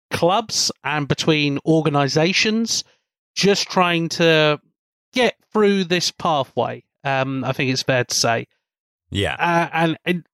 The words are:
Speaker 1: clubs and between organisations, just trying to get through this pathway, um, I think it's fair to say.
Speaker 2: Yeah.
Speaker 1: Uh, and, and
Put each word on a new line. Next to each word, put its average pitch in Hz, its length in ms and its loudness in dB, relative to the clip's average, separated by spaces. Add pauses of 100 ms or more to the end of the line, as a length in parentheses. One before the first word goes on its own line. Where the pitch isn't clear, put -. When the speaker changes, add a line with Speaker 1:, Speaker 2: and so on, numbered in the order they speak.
(100)
Speaker 1:
clubs 202 640 -2 (100)
and 143 240 -4
between 147 580 0
organisations, 160 1160 0 (540)
just - 320 2
trying 175 400 0
to 156 520 2 (520)
get 240 240 0 (160)
through 202 320 2
this 170 260 -2
pathway, 123 720 -4 (220)
um, 135 400 -2
I 131 80 -4
think 131 200 -2
it's 127 120 -4
fair 127 200 0
to - 100 -6
say. 117 340 -2 (600)
Speaker 2:
Yeah. 92 280 -2
Speaker 1:
Uh, 170 340 0
and, 165 320 -2
and 175 300 -4